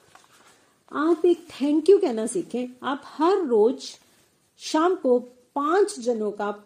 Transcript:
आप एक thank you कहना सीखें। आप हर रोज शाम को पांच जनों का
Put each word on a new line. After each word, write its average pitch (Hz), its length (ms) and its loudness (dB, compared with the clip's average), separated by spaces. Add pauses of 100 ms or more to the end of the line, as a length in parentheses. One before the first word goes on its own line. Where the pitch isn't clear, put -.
(920)
आप 320 340 0
एक 349 120 4
thank 294 520 -2
you 403 120 6
कहना 285 260 -2
सीखें। - 400 -6 (160)
आप 269 220 -6
हर 359 400 0
रोज 240 500 0 (600)
शाम 339 380 0
को 247 240 2 (360)
पांच 320 440 0
जनों 220 320 -2
का 208 340 -8